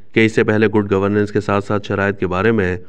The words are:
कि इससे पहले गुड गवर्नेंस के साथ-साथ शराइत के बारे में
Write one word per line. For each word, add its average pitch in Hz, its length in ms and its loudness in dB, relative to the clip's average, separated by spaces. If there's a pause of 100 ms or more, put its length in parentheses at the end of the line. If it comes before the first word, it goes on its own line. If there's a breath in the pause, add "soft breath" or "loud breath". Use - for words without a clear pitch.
(140)
कि 113 100 4
इससे 113 200 2
पहले 107 240 2
गुड 104 200 0
गवर्नेंस 101 420 0
के 104 100 -2
साथ-साथ 101 480 -2
शराइत 98 300 -2
के 98 80 -2
बारे 95 260 0
में 92 260 0 (100)